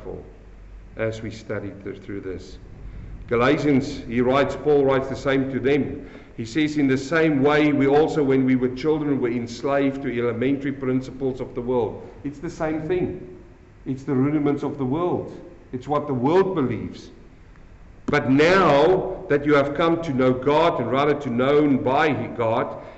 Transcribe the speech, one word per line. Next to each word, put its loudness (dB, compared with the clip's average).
for -12
as -4
we -8
study -8
th-, -10
through -10
this. -12
Galatians, 2
he -2
writes, 2
Paul 4
writes 2
the -6
same 0
to -2
them. 0
He -6
says, 0
"In 4
the 4
same 2
way, 4
we 4
also, 4
when 4
we 4
were 2
children, 0
were 0
enslaved -2
to -4
elementary -2
principles -4
of -10
the -6
world." -4
It's -8
the -10
same -6
thing. -4
It's -6
the -2
rudiments 0
of -6
the -4
world. -4
It's -10
what -2
the -2
world 2
believes. -4
"But 0
now 4
that 0
you 4
have 2
come 2
to -4
know 4
God 2
and -2
rather 2
to -6
known 4
by 2
God, -2